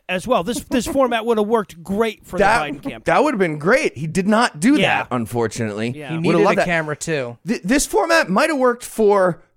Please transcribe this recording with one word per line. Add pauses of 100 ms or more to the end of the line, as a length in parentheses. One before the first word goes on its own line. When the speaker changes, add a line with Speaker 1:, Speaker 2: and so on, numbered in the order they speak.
Speaker 1:
as
well,"
this,
this
Speaker 2:
<laughs>
Speaker 1:
format
would
have
worked
great
for
Speaker 2:
That,
Speaker 1:
the (140)
Biden
campaign.
Speaker 2:
that
would
have
been
great.
He
did
not
do
Speaker 1:
Yeah.
Speaker 2:
that,
unfortunately.
Speaker 1:
Yeah.
He
Speaker 2:
Would
have
Speaker 3:
needed
Speaker 2:
loved
Speaker 3:
a
Speaker 2:
that.
Speaker 3:
camera,
too. (100)
Speaker 2:
Th-,
this
format
might
have
worked
for (140)